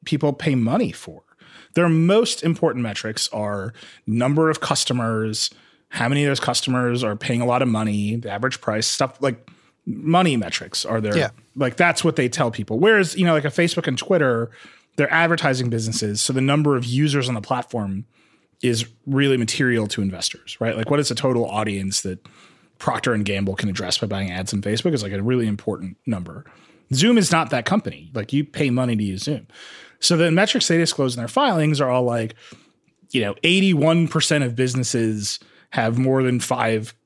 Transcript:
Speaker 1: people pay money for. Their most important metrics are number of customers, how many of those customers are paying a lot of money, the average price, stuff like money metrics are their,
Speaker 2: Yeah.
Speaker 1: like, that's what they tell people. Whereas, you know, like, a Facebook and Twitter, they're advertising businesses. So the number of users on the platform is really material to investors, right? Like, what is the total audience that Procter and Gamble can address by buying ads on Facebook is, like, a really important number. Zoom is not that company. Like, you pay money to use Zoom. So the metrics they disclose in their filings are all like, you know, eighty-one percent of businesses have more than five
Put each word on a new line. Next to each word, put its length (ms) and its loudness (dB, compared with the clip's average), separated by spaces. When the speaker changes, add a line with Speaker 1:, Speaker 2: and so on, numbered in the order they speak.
Speaker 1:
people 280 0
pay 220 0
money 380 0
for. 300 -18
Their 140 4
most 540 4
important 400 0
metrics 500 -6
are 400 -4
number 440 2
of 100 -2
customers, 880 -2
how 200 -2
many 160 2
of 60 2
those 100 -2
customers 640 0
are 140 -2
paying 240 -2
a 60 0
lot 160 2
of 60 0
money, 480 0
the 140 -6
average 300 -4
price, 260 -2
stuff 340 -2
like 280 -2
money 500 2
metrics 480 -6
are 160 -2
their, 160 0
Speaker 2:
Yeah. 140 0
Speaker 1:
like, 220 -2
that's 260 2
what 140 2
they 120 2
tell 220 0
people. 280 -6
Whereas, 380 4
you 80 2
know, 100 4
like, 100 0
a 60 0
Facebook 360 0
and 100 -2
Twitter, 540 0
they're 160 2
advertising 580 2
businesses. 500 -2
So 120 -2
the 80 0
number 360 2
of 80 -2
users 440 0
on 60 -2
the 60 -4
platform 640 -4
is 240 0
really 300 2
material 500 0
to 160 -4
investors, 580 -6
right? 160 -2
Like, 140 -4
what 80 2
is 100 0
the 60 -4
total 320 0
audience 540 -4
that 180 -8
Procter 340 -2
and 120 0
Gamble 300 -2
can 140 -4
address 300 -4
by 80 -4
buying 240 -4
ads 220 -6
on 100 -2
Facebook 300 -2
is, 100 -2
like, 100 -8
a 100 -4
really 240 0
important 500 -6
number. 380 -6
Zoom 260 4
is 120 2
not 200 2
that 140 -2
company. 500 -4
Like, 180 -6
you 120 2
pay 260 -2
money 260 0
to 80 0
use 200 -4
Zoom. 220 -6
So 160 2
the 140 4
metrics 380 2
they 100 4
disclose 360 0
in 60 -8
their 80 -6
filings 520 2
are 100 2
all 140 2
like, 300 -2
you 100 2
know, 120 -2
eighty-one 640 4
percent 360 2
of 120 -4
businesses 840 -2
have 280 0
more 240 2
than 160 2
five 560 -2